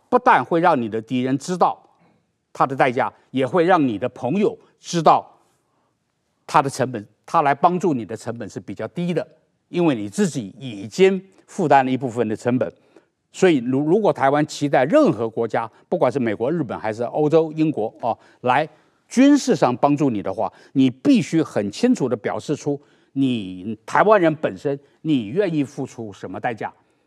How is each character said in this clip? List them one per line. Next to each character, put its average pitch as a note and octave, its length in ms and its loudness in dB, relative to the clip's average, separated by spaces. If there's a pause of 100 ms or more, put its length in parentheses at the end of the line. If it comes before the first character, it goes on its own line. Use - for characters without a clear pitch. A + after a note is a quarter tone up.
不 - 80 2
但 A#3+ 260 4
会 E3 180 -2
让 E3 200 4
你 A2+ 80 -4
的 A2 140 -6
敌 B2+ 200 -4
人 C3 140 -2
知 F3+ 200 -8
道 F3 200 0 (760)
他 D#3+ 120 -2
的 C3+ 120 -4
代 C3+ 140 2
价， A#2 220 -2 (200)
也 C3 120 -2
会 E3 200 0
让 F3 220 4
你 G#2+ 120 -2
的 B2 120 -6
朋 D3+ 260 -6
友 F3 200 0 (220)
知 E3+ 240 -6
道 D3+ 260 4 (1200)
他 D#3 160 2
的 C3+ 80 -4
成 B2+ 220 -4
本， G#2 120 -8 (220)
他 E3+ 160 0
来 C#3+ 100 2
帮 F3 260 0
助 E3+ 140 0
你 A2+ 140 -4
的 A2 100 -8
成 A#2 220 -10
本 G#2 100 -10
是 G2 120 -12
比 G2+ 120 -14
较 G#2+ 160 -8
低 F3 240 -4
的， D#3 140 -2 (420)
因 F3 160 -2
为 C#3+ 120 2
你 G#2 120 -8
自 G3+ 200 -2
己 A2 280 -8
已 G#2 300 -12
经 F#3+ 340 2 (280)
负 F3+ 180 -4
担 C3+ 180 6
了 C3 60 -2
一 C3 60 0
部 B2+ 120 -6
分 A2+ 200 -2
的 A2 80 -2
成 A#2+ 200 -2
本。 A2 160 -2 (580)
所 - 180 2
以 D#3 100 4
如， C3 220 -2
如 D#3+ 200 0
果 F#3+ 100 6
台 C3+ 200 2
湾 D3 160 2
期 - 200 -6
待 C#3 180 2
任 F3+ 280 4
何 A2+ 160 -4
国 A#2 180 -4
家， A2+ 240 -4 (160)
不 F3 120 -4
管 C3 120 2
是 C3+ 80 -4
美 A2 160 0
国、 A2+ 160 -2
日 E3+ 120 -2
本 G#2 180 -6
还 A2 100 -4
是 A2 120 -6
欧 D3+ 260 -2
洲、 D#3+ 240 2
英 D#3 180 0
国， A2+ 300 -6
哦， A2 180 -4 (220)
来 B2+ 260 0 (400)
军 C#4 300 4
事 A#3 180 0
上 B2 220 2
帮 C#3+ 180 0
助 C#3+ 140 0
你 G#2 140 -2
的 F#2+ 100 -6
话， G2 180 -4 (220)
你 C3+ 180 4
必 B3+ 300 2
须 D#3+ 220 0
很 G#2 280 -2
清 B3 240 0
楚 C3 140 -2
地 A#2 80 -2
表 G#2 220 -6
示 C#3+ 180 -6
出 C#3+ 240 -6 (320)
你 A2 720 -4
台 - 180 2
湾 G#3 160 6
人 E3 180 2
本 G#2+ 200 -6
身， C#3 200 -6 (260)
你 C3+ 240 -2
愿 E3+ 260 -2
意 D3+ 100 0
付 C3+ 220 -8
出 A2+ 260 -12
什 F#2+ 180 -14
么 G2 120 -12
代 A#2+ 140 -6
价， G2+ 180 -10 (340)